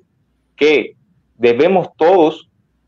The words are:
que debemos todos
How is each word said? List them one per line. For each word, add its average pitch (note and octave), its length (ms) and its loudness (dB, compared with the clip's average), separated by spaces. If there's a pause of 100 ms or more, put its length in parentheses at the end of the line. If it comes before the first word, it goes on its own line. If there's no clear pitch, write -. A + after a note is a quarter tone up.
(540)
que C#3+ 400 -2 (460)
debemos C3 560 0
todos D#3+ 540 0 (380)